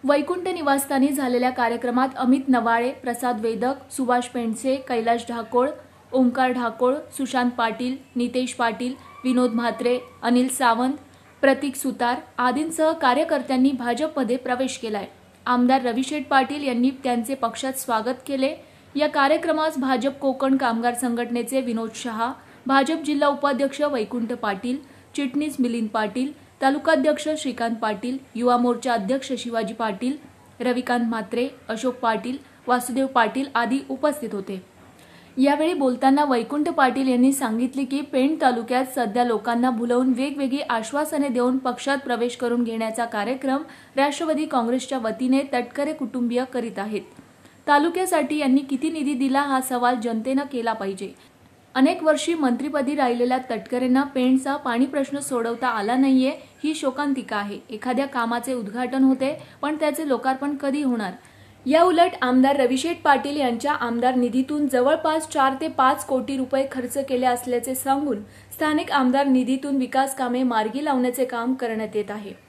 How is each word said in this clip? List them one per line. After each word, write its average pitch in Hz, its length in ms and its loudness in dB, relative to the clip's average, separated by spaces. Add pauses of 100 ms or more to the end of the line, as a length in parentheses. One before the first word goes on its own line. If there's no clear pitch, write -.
वैकुंठ 339 440 2
निवासस्थानी 277 600 2
झालेल्या 254 420 0
कार्यक्रमात 240 680 0
अमित 254 320 4
नवाळे, 233 440 2
प्रसाद 247 480 -4
वेदक, 226 340 -2 (180)
सुभाष 247 340 0
पेंडसे, 240 500 -2
कैलाश 233 520 -2
ढाकोळ, 240 400 0 (440)
ओंकार 254 400 4
ढाकोळ, 247 420 0
सुशांत 262 560 -2
पाटील, 247 460 -2 (200)
नितेश 247 360 -2
पाटील, 240 420 -2 (300)
विनोद 247 300 2
म्हात्रे, 240 440 0 (240)
अनिल 247 260 4
सावंत, 254 440 2 (480)
प्रतीक 269 360 2
सुतार 247 400 -2 (220)
आदींसह 311 540 0
कार्यकर्त्यांनी 269 800 2
भाजपमध्ये 247 640 0
प्रवेश 254 420 -2
केलाय. 214 280 -6 (400)
आमदार 247 360 4
रविशेठ 262 460 -2
पाटील 277 380 2
यांनी 247 240 2
त्यांचे 254 440 -2
पक्षात 262 380 -4
स्वागत 247 540 -4
केले. 277 300 -2 (400)
या 294 120 2
कार्यक्रमास 311 680 2
भाजप 262 400 0
कोकण 269 380 2
कामगार 240 380 0
संघटनेचे 240 680 -2
विनोद 226 340 -4
शहा, 233 380 -4 (340)
भाजप 277 400 4
जिल्हा 294 220 2
उपाध्यक्ष 277 520 0
वैकुंठ 247 520 -2
पाटील, 226 440 -4 (380)
चिटणीस 285 440 -2
मिलिंद 233 300 0
पाटील, 226 600 -4 (120)
तालुकाध्यक्ष 302 680 2 (100)
श्रीकांत 240 380 -4
पाटील, 220 420 -4 (160)
युवा 240 220 4
मोर्चा 240 360 2
अध्यक्ष 240 460 -2
शिवाजी 226 360 -4
पाटील, 226 420 -4 (440)
रविकांत 247 480 0
म्हात्रे, 226 400 -4 (200)
अशोक 240 260 -2
पाटील, 233 420 -2 (300)
वासुदेव 247 400 0
पाटील 254 480 0
आदी 233 240 0 (100)
उपस्थित 269 440 -2
होते. 190 320 -8 (720)
यावेळी 294 360 4
बोलताना 269 500 2
वैकुंठ 285 440 0
पाटील 269 400 2
यांनी 254 240 4
सांगितले 254 520 -2
की, 269 160 -2
पेण 285 400 0
तालुक्यात 247 440 2 (120)
सध्या 240 280 0
लोकांना 233 460 0
भुलवून 240 460 2
वेगवेगळी 277 440 -2
आश्वासने 285 680 -2
देऊन 247 300 0
पक्षात 262 400 -2
प्रवेश 240 380 -2
करून 240 280 0
घेण्याचा 220 400 -4
कार्यक्रम 262 580 -2 (340)
राष्ट्रवादी 294 500 0
काँग्रेसच्या 254 520 -2
वतीने 254 420 0 (120)
तटकरे 254 400 -2
कुटुंबीय 247 600 -2
करीत 226 260 -6
आहेत. 208 240 -6 (640)
तालुक्यासाठी 311 720 2
यांनी 277 240 4
किती 277 300 -2
निधी 294 240 -2
दिला, 269 280 2
हा 277 180 0
सवाल 247 420 0
जनतेनं 240 400 -2 (100)
केला 233 200 -2
पाहिजे. 196 580 -8 (440)
अनेक 320 280 4
वर्षी 311 320 2
मंत्रिपदी 277 600 0
राहिलेल्या 247 440 2
तटकरेंना 254 640 0
पेणचा 262 540 2
पाणी 262 300 0
प्रश्न 277 320 -2
सोडवता 240 500 -2
आला 226 280 0
नाहीये, 262 340 4 (340)
ही 311 100 0
शोकांतिका 269 640 -2
आहे. 202 220 -4 (120)
एखाद्या 247 360 -2
कामाचे 240 460 -2
उद्घाटन 247 520 0
होते, 262 380 2 (200)
पण 302 140 -2
त्याचे 302 320 -2
लोकार्पण 262 480 0
कधी 277 260 -2
होणार? 226 300 -2 (540)
याउलट 339 440 6 (120)
आमदार 262 340 4
रविशेठ 269 460 0
पाटील 285 340 2
यांच्या 262 360 0
आमदार 240 420 0
निधीतून 262 540 2
जवळपास 311 600 2
चार 269 320 2
ते 320 80 -4
पाच 285 380 2
कोटी 269 300 -2
रुपये 262 360 0
खर्च 254 260 -6 (100)
केले 254 180 0
असल्याचे 247 480 -2
सांगून, 269 480 -2 (300)
स्थानिक 311 400 -2
आमदार 269 340 4
निधीतून 262 500 2
विकास 269 400 0
कामे 247 260 -2
मार्गी 240 420 0
लावण्याचे 254 400 0
काम 247 300 -4
करण्यात 220 420 -4
येत 208 140 -4
आहे. 202 220 -10 (160)